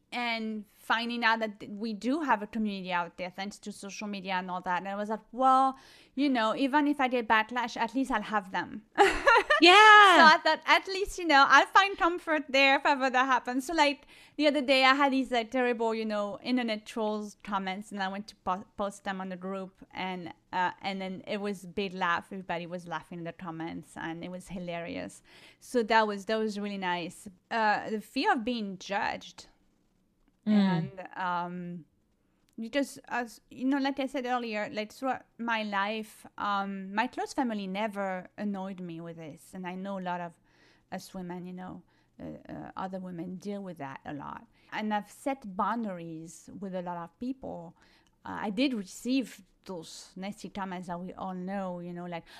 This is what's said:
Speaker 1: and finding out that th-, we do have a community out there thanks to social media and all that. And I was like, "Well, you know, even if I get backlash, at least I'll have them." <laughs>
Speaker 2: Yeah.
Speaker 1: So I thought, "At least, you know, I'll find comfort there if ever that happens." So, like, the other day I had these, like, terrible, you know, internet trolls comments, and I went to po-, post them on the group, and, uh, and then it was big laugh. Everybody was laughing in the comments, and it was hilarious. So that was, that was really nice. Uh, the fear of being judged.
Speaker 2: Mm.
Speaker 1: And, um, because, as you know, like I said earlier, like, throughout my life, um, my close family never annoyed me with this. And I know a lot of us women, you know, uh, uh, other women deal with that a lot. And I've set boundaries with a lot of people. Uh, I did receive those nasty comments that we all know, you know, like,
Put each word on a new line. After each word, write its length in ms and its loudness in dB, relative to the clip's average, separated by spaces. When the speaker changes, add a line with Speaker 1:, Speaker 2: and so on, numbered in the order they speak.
Speaker 1:
and 540 -4
finding 460 -2
out 160 4
that 220 -4
th-, 100 -12
we 220 -6
do 280 0
have 200 2
a 60 -8
community 440 -4
out 260 -2
there 120 -8
thanks 300 -10
to 120 -12
social 360 -12
media 260 -6
and 180 -4
all 100 -6
that. 180 -2
And 100 -10
I 60 -6
was 140 -6
like, 120 -4
"Well, 460 4
you 140 0
know, 260 2
even 320 2
if 120 0
I 80 2
get 220 0
backlash, 480 0
at 180 -2
least 160 0
I'll 100 0
have 300 -2
them." 300 -6
<laughs> 40 8
Speaker 2:
Yeah. 560 12
Speaker 1:
So 80 12
I 180 10
thought, 220 2
"At 220 4
least, 320 -4
you 80 -4
know, 200 8
I'll 200 10
find 280 4
comfort 540 0
there 280 6
if 80 0
ever 260 2
that 160 4
happens." 400 -2
So, 80 -4
like, 320 2
the 120 4
other 140 2
day 240 4
I 100 8
had 180 4
these, 160 0
like, 220 -2
terrible, 420 0
you 100 -4
know, 380 -4
internet 460 -2
trolls 560 -4
comments, 480 -6
and 100 -6
I 60 -2
went 220 -8
to 80 -20
po-, 280 -4
post 280 -6
them 180 -6
on 80 -8
the 80 -8
group, 560 -10
and, 400 -8
uh, 200 0
and 180 -6
then 280 -8
it 120 -4
was 280 -6
big 260 -6
laugh. 380 0
Everybody 340 -8
was 220 -10
laughing 320 -10
in 40 -10
the 100 -8
comments, 600 -10
and 280 -10
it 80 -10
was 160 -14
hilarious. 720 -10
So 240 -2
that 240 4
was, 180 -6
that 140 0
was 200 -4
really 200 -6
nice. 480 -6
Uh, 400 0
the 100 -4
fear 300 0
of 120 0
being 360 -6
judged. 640 -6
Speaker 2:
Mm. 60 2
Speaker 1:
And, 380 2
um, 720 -6
because, 480 -4
as 420 -8
you 160 -8
know, 140 2
like 200 -2
I 60 -2
said 220 -6
earlier, 440 -4
like, 200 -6
throughout 320 -6
my 240 -2
life, 640 -4
um, 560 -4
my 140 0
close 260 -8
family 320 -4
never 720 -6
annoyed 420 -6
me 220 -10
with 160 -14
this. 240 -16
And 100 -10
I 80 -8
know 240 -8
a 40 -8
lot 200 -4
of 120 -10
us 220 -12
women, 340 -10
you 60 -12
know, 280 -14
uh, 320 -14
uh, 240 -14
other 220 -8
women 380 -10
deal 260 -10
with 160 -14
that 260 -12
a 80 -10
lot. 300 -12
And 200 -4
I've 160 -4
set 480 -8
boundaries 1000 -6
with 160 -8
a 80 -4
lot 140 -8
of 220 -14
people. 560 -10
Uh, 180 -8
I 100 -4
did 240 0
receive 640 -4
those 500 -14
nasty 340 -12
comments 380 -8
that 120 -6
we 140 -10
all 220 -8
know, 460 -6
you 120 -12
know, 120 -10
like, 180 -10